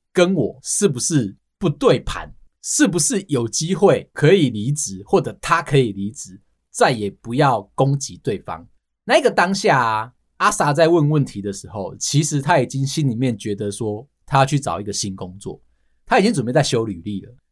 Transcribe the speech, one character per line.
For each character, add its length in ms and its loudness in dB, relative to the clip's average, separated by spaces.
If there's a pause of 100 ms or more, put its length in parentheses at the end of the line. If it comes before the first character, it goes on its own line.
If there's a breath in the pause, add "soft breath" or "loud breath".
(120)
跟 220 2
我 280 -2
是 280 0
不 100 -6
是 380 -2 (200)
不 120 -2
对 320 2
盘， 320 -8 (280)
是 240 0
不 140 2
是 300 -2
有 180 0
机 260 -4
会 380 2
可 220 4
以 160 4
离 240 -4
职， 320 -8
或 160 2
者 200 -8
他 200 2
可 160 0
以 160 2
离 180 -8
职， 280 -18 (300)
再 220 2
也 180 -4
不 240 -12
要 280 2 (120)
攻 240 2
击 200 -12
对 200 -6
方。” 300 -14 (360)
那 160 2
个 120 2
当 220 2
下 260 2
啊， 320 -2 (260)
阿 140 2
萨 200 0
在 180 4
问 200 4
问 160 2
题 160 -10
的 100 -6
时 160 -12
候， 280 -10
其 260 0
实 180 -2
他 200 2
已 80 0
经 180 -4
心 240 -2
里 60 -2
面 200 -2
觉 200 -6
得 160 -4
说 360 -6 (200)
他 100 0
要 80 4
去 140 0
找 200 -4
一 40 -10
个 100 -8
新 220 -6
工 240 -12
作， 200 -14 (460)
他 140 2
已 40 4
经 100 2
准 120 -2
备 80 -4
在 80 4
修 240 -2
履 180 -8
历 180 -8
了。 120 -18 (180)